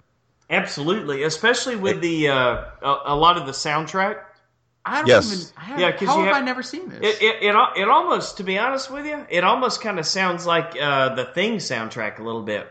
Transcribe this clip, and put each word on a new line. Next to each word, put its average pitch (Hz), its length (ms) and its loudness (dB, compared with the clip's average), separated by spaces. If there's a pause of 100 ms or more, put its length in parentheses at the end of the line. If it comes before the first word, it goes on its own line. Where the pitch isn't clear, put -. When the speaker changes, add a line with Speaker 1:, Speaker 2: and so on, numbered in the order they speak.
(500)
Speaker 1:
Absolutely, 147 720 -2
especially 233 520 0
with 196 220 0
Speaker 2:
It 160 40 -8
Speaker 1:
the, 160 280 2
uh, 123 340 2 (180)
a, 139 160 0 (100)
a 143 80 0
lot 170 220 6
of 151 80 -6
the 135 60 -8
soundtrack. 160 680 -2 (680)
Speaker 3:
I 240 140 -4
don't 302 80 0
Speaker 2:
Yes. 196 240 6
Speaker 3:
even, 170 240 -8
how, 214 220 -12
Speaker 1:
Yeah, 175 140 2
'cause 196 160 -2
Speaker 3:
how 294 120 4
Speaker 1:
you 330 60 2
Speaker 3:
have 294 100 2
Speaker 1:
have 269 80 0
Speaker 3:
I - 20 -4
never 254 180 -4
seen 349 260 -12
this? - 100 -14
Speaker 1:
It, 214 220 0
it, 220 220 2
it, 208 120 4
al-, 233 200 6
it 190 120 0
almost, 285 500 2
to 196 60 -8
be 190 140 -2
honest 262 320 -2
with 285 160 -10
you, 294 240 -8
it 175 140 0
almost 233 380 2
kinda 190 220 -4
sounds 175 420 -2
like, 165 360 0
uh, 135 340 2
the 123 100 -2
Thing 208 320 -2
soundtrack 113 600 -6
a 107 40 -12
little 113 180 -6
bit. 104 300 -4